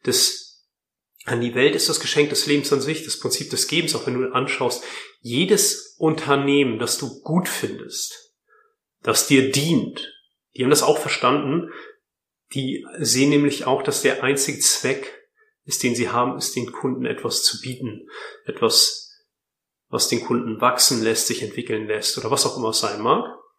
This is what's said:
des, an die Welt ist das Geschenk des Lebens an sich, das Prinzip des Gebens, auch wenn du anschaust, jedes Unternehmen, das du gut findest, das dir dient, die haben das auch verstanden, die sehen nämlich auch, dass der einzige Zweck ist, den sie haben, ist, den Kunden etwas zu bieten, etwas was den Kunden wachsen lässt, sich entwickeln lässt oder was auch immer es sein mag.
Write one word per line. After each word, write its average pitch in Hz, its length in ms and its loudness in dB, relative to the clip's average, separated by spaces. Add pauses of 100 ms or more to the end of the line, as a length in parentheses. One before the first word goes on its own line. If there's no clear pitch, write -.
des, - 600 -2 (600)
an 120 160 -2
die 120 140 -2
Welt 135 200 4
ist - 140 2
das 151 100 0
Geschenk 147 300 2
des - 180 0
Lebens 143 240 2
an 139 80 4
sich, 151 240 -4
das - 160 -6
Prinzip - 300 -4
des - 180 -2
Gebens, 156 280 0
auch 113 120 -4
wenn 123 140 0
du 127 120 -2
anschaust, 123 520 -2 (360)
jedes - 800 2
Unternehmen, 139 800 2
das - 180 -2
du 131 240 -10
gut 170 260 0
findest, - 840 -8 (720)
das - 240 2
dir 135 240 6
dient, 143 600 0 (440)
die 127 80 -2
haben 135 80 2
das 143 120 4
auch 156 140 4
verstanden, 135 760 0 (840)
die 135 320 -6 (120)
sehen 139 320 2
nämlich 143 360 2
auch, 135 180 0
dass - 180 -2
der 127 220 2
einzige 139 360 0
Zweck - 720 -2 (340)
ist, - 200 -6
den 120 120 2
sie 113 140 -2
haben, 120 280 0
ist, - 180 -6
den 123 160 -4
Kunden 127 340 -4
etwas - 380 -4
zu - 180 0
bieten, 127 480 -10 (360)
etwas - 640 2 (800)
was - 160 0
den - 180 -2
Kunden 117 360 -2
wachsen 123 420 2
lässt, 113 240 2
sich 120 160 -4
entwickeln 110 420 -6
lässt 107 320 -2
oder 117 140 -4
was 127 140 2
auch 139 120 -2
immer 113 120 -2
es 107 100 0
sein 104 220 -4
mag. 156 360 0 (220)